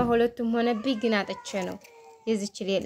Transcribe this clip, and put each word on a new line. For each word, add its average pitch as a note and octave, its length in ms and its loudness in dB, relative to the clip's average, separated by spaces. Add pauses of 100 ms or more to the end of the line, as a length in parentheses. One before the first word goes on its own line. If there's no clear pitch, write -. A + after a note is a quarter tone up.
ሁለቱም A#3 460 2
ሆነብኝ፣ A#3 480 0
ግን A3 160 2
አጥቼ G3 340 -2 (140)
ነው F3+ 140 -6 (500)
የዚች G#3 340 -2
ሌ-፣ F#3+ 260 0